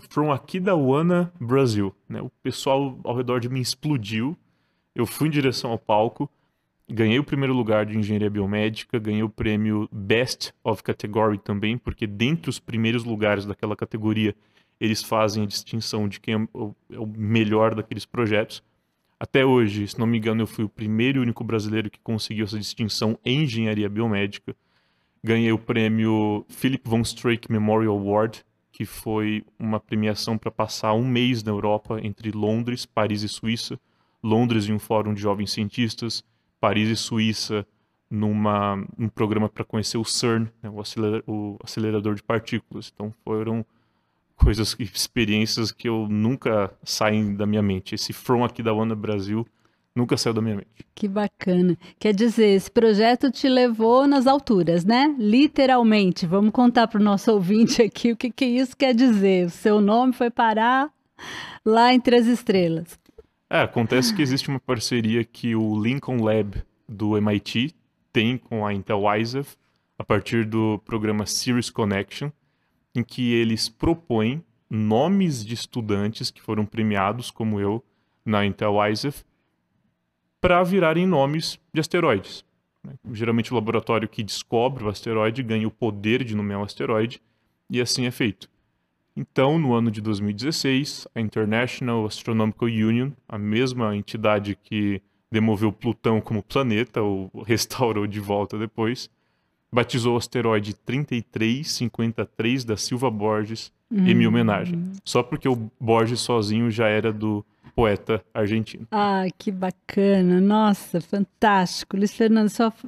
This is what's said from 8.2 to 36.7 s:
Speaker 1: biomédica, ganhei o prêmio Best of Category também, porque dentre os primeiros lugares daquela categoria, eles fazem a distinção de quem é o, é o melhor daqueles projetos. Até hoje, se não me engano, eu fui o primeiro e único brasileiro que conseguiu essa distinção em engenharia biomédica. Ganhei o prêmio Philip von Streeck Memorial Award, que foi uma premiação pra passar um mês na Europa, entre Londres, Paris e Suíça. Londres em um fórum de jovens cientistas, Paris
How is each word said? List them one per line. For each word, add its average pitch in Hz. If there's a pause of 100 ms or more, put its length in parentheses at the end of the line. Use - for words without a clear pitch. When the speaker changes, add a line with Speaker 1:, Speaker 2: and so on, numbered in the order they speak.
Speaker 1:
biomédica, 107
ganhei 107
o 113
prêmio 107
Best 110 (120)
of 110
Category 107
também, 104
porque -
dentre 120
os -
primeiros 117
lugares 104
daquela 104
categoria, 107 (460)
eles 107
fazem 110
a 104
distinção 107
de 98
quem -
é 110 (160)
o, 107 (180)
é -
o 113
melhor 110
daqueles 107
projetos. 110 (580)
Até 135
hoje, 110
se -
não 113
me 117
engano, 110
eu 107
fui -
o 104
primeiro 110
e 131
único 120
brasileiro 107
que -
conseguiu 110
essa 107
distinção 110
em 131
engenharia 110
biomédica. 104 (680)
Ganhei 113
o 110
prêmio 110
Philip -
von 113
Streeck 117
Memorial 107
Award, 104 (260)
que -
foi 107 (140)
uma 110
premiação 107
pra 110
passar 107
um 117
mês 123
na 110
Europa, 107
entre 110
Londres, 110
Paris 104
e 104
Suíça. 117 (420)
Londres 110
em 107
um 107
fórum 107
de 101
jovens 101
cientistas, 110 (380)
Paris 107